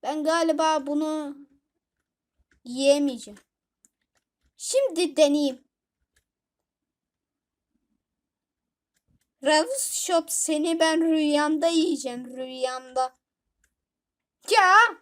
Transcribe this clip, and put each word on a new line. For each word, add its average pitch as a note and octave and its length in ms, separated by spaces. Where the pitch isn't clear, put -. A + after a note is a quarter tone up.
Ben D4+ 200
galiba D#4 640
bunu D4 500
yiyemeyeceğim. C4+ 760
Şimdi F4 600
deneyeyim. C#4+ 480
Ravis D#4 480
Shop, E4 400
seni D#4+ 480
ben D#4+ 220
rüyamda D4+ 680
yiyeceğim, C4 720
rüyamda. B3+ 760
Ya! F#4+ 240